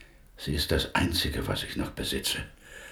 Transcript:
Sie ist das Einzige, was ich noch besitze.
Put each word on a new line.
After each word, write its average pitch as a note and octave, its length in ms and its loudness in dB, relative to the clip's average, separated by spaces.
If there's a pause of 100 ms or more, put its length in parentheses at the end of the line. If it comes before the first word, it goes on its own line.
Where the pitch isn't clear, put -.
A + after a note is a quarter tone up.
(360)
Sie - 180 -2
ist D2 180 2
das - 220 2
Einzige, - 520 2
was - 180 0
ich - 120 -8
noch - 140 -2
besitze. - 480 -2 (540)